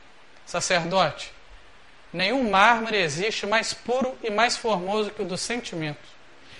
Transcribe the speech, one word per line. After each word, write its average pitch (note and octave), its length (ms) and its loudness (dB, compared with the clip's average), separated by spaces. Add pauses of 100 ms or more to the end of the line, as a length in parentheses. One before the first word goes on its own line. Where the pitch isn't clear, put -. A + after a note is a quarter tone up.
(440)
"Sacerdote, F3 880 0 (800)
nenhum G#3 380 0
mármore A3 460 6
existe F3+ 500 -2
mais G#3+ 260 0
puro B3+ 500 -2
e A3+ 80 -2
mais A3+ 260 2
formoso G3+ 540 -2
que - 120 -8
o F#3+ 40 -4
do F3 120 -6
sentimento, E3 680 -6 (520)